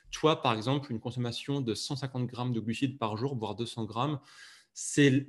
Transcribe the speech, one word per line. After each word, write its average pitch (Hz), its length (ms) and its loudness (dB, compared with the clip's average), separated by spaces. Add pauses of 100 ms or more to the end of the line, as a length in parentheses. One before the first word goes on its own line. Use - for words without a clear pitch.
(100)
Toi, 160 320 4
par 123 100 4
exemple, 127 400 0
une 113 80 -4
consommation 123 640 -4
de 113 100 0
cent - 240 -4
cinquante 127 300 -4
grammes 123 260 -4
de 110 80 0
glucides 117 380 -2
par 107 180 0
jour, 135 200 -2
voire 104 180 -2
deux 117 100 -4
cents 110 220 -6
grammes, 131 340 -2 (560)
c'est, 139 520 4